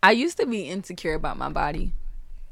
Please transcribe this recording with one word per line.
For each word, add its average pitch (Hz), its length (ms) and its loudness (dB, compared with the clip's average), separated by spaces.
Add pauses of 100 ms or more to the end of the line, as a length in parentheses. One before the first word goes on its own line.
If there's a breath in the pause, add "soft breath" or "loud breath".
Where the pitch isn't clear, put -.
I 214 100 10
used 254 260 2
to - 80 2
be 226 160 -2
insecure 180 520 -4
about 156 220 -2
my 135 140 -4
body. 147 420 0 (600)